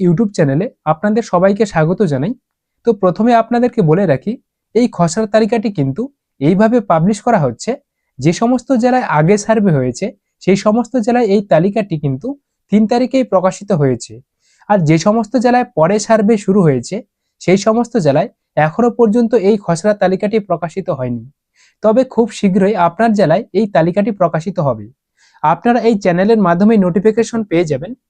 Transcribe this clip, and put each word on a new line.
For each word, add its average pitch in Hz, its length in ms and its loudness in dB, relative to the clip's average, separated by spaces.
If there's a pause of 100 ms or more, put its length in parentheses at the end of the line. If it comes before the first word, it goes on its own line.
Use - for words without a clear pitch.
YouTube 180 320 2
চ্যানেলে 156 300 0 (180)
আপনাদের 208 380 -2
সবাইকে 202 440 0
স্বাগত 170 340 -2 (120)
জানাই। 143 200 -4 (540)
তো 233 80 0
প্রথমে 214 400 0
আপনাদেরকে 233 480 0
বলে 170 240 2
রাখি, 156 260 -2 (420)
এই 240 120 2 (100)
খসড়া 190 380 -2
তালিকাটি 226 440 0
কিন্তু 139 240 -2 (380)
এইভাবে 202 380 2 (120)
পাবলিশ 175 300 2
করা 233 180 0
হচ্ছে, 131 320 -4 (480)
যে 147 140 0
সমস্ত 240 360 -2 (140)
জেলায় 247 240 0 (120)
আগে 160 160 4 (100)
সার্ভে 208 340 2
হয়েছে 127 280 -4 (360)
সেই 196 220 2
সমস্ত 226 320 0
জেলায় 240 380 0
এই 214 80 2 (100)
তালিকাটি 196 460 0
কিন্তু 147 300 -4 (440)
তিন 214 140 4
তারিখেই 247 380 0
প্রকাশিত 190 480 -2
হয়েছে। 135 400 -2 (560)
আর 208 100 2 (100)
যে 160 100 4
সমস্ত 208 380 -2
জেলায় 247 300 2 (100)
পরে 165 220 2
সার্ভে 220 380 2
শুরু 202 260 0
হয়েছে 139 340 0 (440)
সেই 185 180 2
সমস্ত 226 380 -2
জেলায় 175 320 0 (280)
এখনো 156 340 0
পর্যন্ত 233 420 0 (160)
এই 220 160 2
খসড়া 185 300 0
তালিকাটি 202 460 -2
প্রকাশিত 190 500 -6
হয়নি। 123 340 -6 (580)
তবে 220 220 2
খুব 240 220 -2 (120)
শীঘ্রই 196 380 0
আপনার 175 360 0
জেলায় 190 300 2 (100)
এই 208 220 0
তালিকাটি 180 380 0
প্রকাশিত 170 480 -4
হবে। 113 260 -4 (560)
আপনারা 233 360 0 (100)
এই 233 140 2
চ্যানেলের 196 440 2
মাধ্যমে 190 300 4
নোটিফিকেশন 214 680 0
পেয়ে 170 260 -2
যাবেন 147 200 -6 (200)